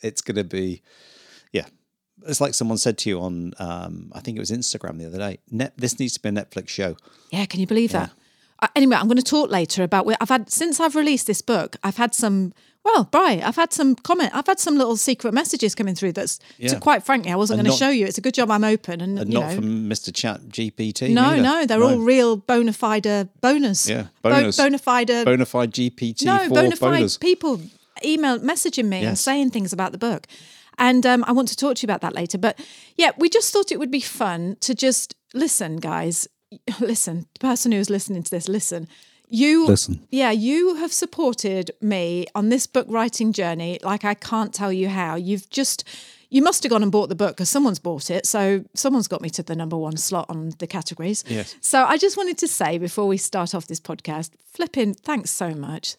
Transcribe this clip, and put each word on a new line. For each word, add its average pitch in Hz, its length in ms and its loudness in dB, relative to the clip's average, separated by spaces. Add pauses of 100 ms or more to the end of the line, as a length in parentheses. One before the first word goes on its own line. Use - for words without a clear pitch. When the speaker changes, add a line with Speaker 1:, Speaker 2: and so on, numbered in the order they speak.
Speaker 1:
It's 113 200 -8
gonna 101 220 -4
be, 92 380 -6 (680)
yeah. 90 140 -4 (600)
It's 147 140 -4
like 143 140 -2
someone 113 240 -2
said - 200 0
to - 120 -4
you 90 100 -2
on, 87 380 -6
um, 87 560 -10
I - 60 -16
think 117 160 -10
it 110 40 -8
was 98 100 -6
Instagram 92 480 -8
the 82 80 -12
other 87 120 -10
day, 98 200 -8 (120)
"Net-, 120 260 -4
this 120 220 -4
needs 127 160 -4
to - 60 -8
be 107 100 -6
a - 20 -2
Netflix 101 360 -8
show." 92 280 -6 (340)
Speaker 2:
Yeah, 196 160 -2
can 185 140 -4
you 185 60 0
believe 220 260 0
Speaker 1:
Yeah. 185 140 0
Speaker 2:
that? - 40 -12 (500)
Uh, - 160 0
anyway, 262 200 6
I'm 214 120 2
gonna 247 140 4
talk 294 280 2
later 180 320 0
about 175 240 2
where 220 140 2
I've 226 100 -2
had, 254 200 0
since 330 300 0
I've 311 160 2
released 294 300 2
this - 160 -2
book, 202 400 -2
I've 196 140 -4
had 240 180 0
some, 196 400 0 (300)
well, 415 200 4
Bri, 294 380 4
I've - 140 -2
had 330 160 2
some 269 240 4
comment, 349 380 0
I've 285 120 -2
had 381 140 2
some 294 180 2
little 233 180 2
secret - 380 0
messages 226 400 0
coming 196 220 -2
through 185 160 -2
that's, - 260 -6 (200)
Speaker 1:
Yeah. - 120 -2
Speaker 2:
so - 80 0
quite 302 240 2
frankly, 208 300 0
I 180 40 0
wasn't 214 220 2
Speaker 1:
And 208 80 2
Speaker 2:
gonna 269 80 6
Speaker 1:
not 254 40 0
Speaker 2:
show 269 120 2
you. 226 160 2
It's 202 120 -4
a 196 40 -6
good 254 120 0
job 233 180 2
I'm 208 120 4
open 214 360 0
and, 196 180 -4
Speaker 1:
and - 140 -4
Speaker 2:
you 120 80 4
Speaker 1:
not 156 100 -2
Speaker 2:
know. 185 60 -4
Speaker 1:
from 110 320 -2
Mister 104 240 -6
Chat 113 360 -4
G 110 220 -6
P 110 220 -4
T 131 200 0
Speaker 2:
No, 254 180 4
Speaker 1:
neither. - 120 4
Speaker 2:
no, 294 240 2
they're 220 140 2
Speaker 1:
No. 247 80 6
Speaker 2:
all 254 100 4
real 233 380 4
bona 233 360 2
fide, 214 340 0
uh, 208 180 0 (180)
boners. 254 480 2
Speaker 1:
Yeah, 107 160 -2 (160)
Speaker 2:
Bo-, - 80 4
Speaker 1:
boners. 240 260 4
Speaker 2:
bona 277 220 4
fide, 247 320 2
uh, 240 140 2
Speaker 1:
Bona 127 200 4
fide 120 300 0
G 123 160 0
P 117 240 -4
T - 100 -4
four - 140 4
Speaker 2:
no, 349 100 0
bona 123 280 4
fide 127 260 2
Speaker 1:
boners. 98 180 0
Speaker 2:
people 330 400 2 (440)
email 294 340 2
messaging 269 480 -2
me 190 120 0
and 208 80 -2
Speaker 1:
Yes. 208 140 0
Speaker 2:
saying 269 300 2
things 196 240 -2
about 190 180 -2
the 190 60 -8
book. 220 280 -4 (520)
And, 254 260 6
um, 247 220 4
I 247 60 2
want 247 160 2
to - 80 -6
talk 269 200 0
to - 60 -8
you 240 40 -4
about 202 140 -2
that 170 140 -6
later. 175 240 -4
But, 214 200 0 (380)
yeah, 339 220 4
we 339 100 4
just 440 240 2
thought 403 180 2
it - 80 -2
would 254 120 -4
be 269 100 0
fun 180 600 -4
to 262 140 -2
just, - 400 0 (200)
listen, 196 420 -2
guys, 165 500 -4 (540)
listen, 175 540 -2
the - 60 -20
person 247 320 0
who 202 60 2
is 196 120 -2
listening 190 320 -4
to - 80 -8
this, 175 180 -4
listen. 175 400 -4 (400)
You, 302 380 4
Speaker 1:
Listen. - 440 2
Speaker 2:
yeah, 254 200 2
you 285 440 2
have 320 180 -6
supported 220 800 -2 (100)
me 180 540 -2
on 208 160 2
this 247 160 2
book - 240 -2
writing 226 420 0
journey 170 500 -4
like 202 220 -4
I 208 80 0
can't 220 400 -4
tell 202 180 -4
you 185 200 0
how. 180 260 -4
You've 190 320 -4
just, - 360 -4 (440)
you 269 140 4
must 320 220 2
have 240 60 0
gone 214 120 4
and 196 100 0
bought 208 160 2
the 185 60 -4
book 175 240 -2
'cause 180 100 -2
someone's 262 300 2
bought - 320 -6
it. 180 160 -2
So 196 360 0 (120)
someone's 262 340 0
got 170 140 -6
me 160 80 -6
to - 120 -6
the 160 140 -8
number 165 220 -4
one 156 180 -6
slot 180 320 -4
on 160 300 -8
the 170 80 -8
categories. 175 600 -6
Speaker 1:
Yes. 110 360 -6
Speaker 2:
So 262 220 4
I - 120 4
just 392 220 2
wanted 359 200 -4
to 339 100 0
say 165 280 -2
before 180 320 -2
we 196 80 0
start 185 380 -4
off 165 140 -6
this 160 120 -8
podcast, 160 520 -8 (120)
flipping 277 480 -2
thanks 277 380 -6
so 170 240 -4
much. 151 440 -8